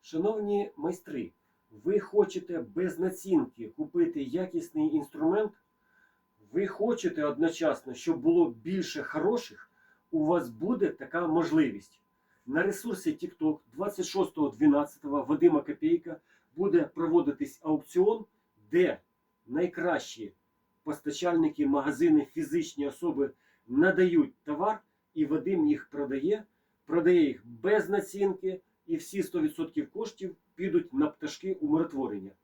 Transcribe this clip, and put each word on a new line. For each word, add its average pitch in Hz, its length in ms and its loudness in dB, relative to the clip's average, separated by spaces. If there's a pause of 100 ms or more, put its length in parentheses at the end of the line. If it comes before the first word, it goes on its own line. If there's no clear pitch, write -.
Шановні 202 680 -2
майстри, 147 560 -6 (380)
ви 151 280 0
хочете 185 640 0 (100)
без 175 240 -2
націнки 170 800 0
купити 156 460 -2
якісний 156 720 -4
інструмент? 294 580 0 (1000)
Ви 190 140 0
хочете 202 580 -2
одночасно, 294 720 0
щоб - 260 -2
було 160 300 4
більше 170 520 -4
хороших? - 680 -4 (400)
У 156 160 0
вас 160 220 2
буде 175 400 -2
така 165 380 -6
можливість. 156 760 0 (460)
На 147 160 0
ресурсі 196 480 -2
TikTok 156 480 -4 (140)
двадцять 190 340 -6
шостого 160 420 -2
дванадцятого 143 760 2
Вадима 151 380 4
Копейка - 600 -2 (360)
буде 202 380 2
проводитись 160 680 0
аукціон, 190 640 0 (460)
де 175 280 2 (480)
найкращі 160 840 -4 (500)
постачальники, 151 840 -2
магазини, 143 680 2
фізичні 151 520 -4
особи 139 440 -2 (360)
надають 170 680 4 (100)
товар, 190 380 -2 (320)
і 156 120 0
Вадим 156 420 0
їх - 220 0
продає, 143 540 -2 (400)
продає 170 420 4
їх 131 200 -4
без 175 420 0
націнки, 190 720 -2 (260)
і 165 100 -2
всі 185 260 -6
сто 160 180 -2
відсотків 151 500 -4
коштів 196 460 -10 (180)
підуть 170 380 -2
на 147 140 2
пташки 185 480 -6
умиротворення. 139 760 -2 (140)